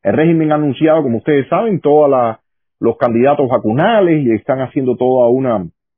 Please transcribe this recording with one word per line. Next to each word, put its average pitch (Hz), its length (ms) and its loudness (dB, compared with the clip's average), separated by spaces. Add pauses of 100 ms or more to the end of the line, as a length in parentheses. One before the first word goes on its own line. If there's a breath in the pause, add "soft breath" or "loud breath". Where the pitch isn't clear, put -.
El 101 120 -2
régimen 156 380 2
ha 151 40 2
anunciado, 151 480 0
como 117 160 -2
ustedes 143 280 -2
saben, 190 320 -2
toda 147 280 2
la, 123 320 0 (400)
los 113 180 -2
candidatos 131 520 0
vacunales 156 760 0
y 117 60 2
están 131 300 -4
haciendo 127 340 -4
toda 127 340 0
una 120 360 -2 (320)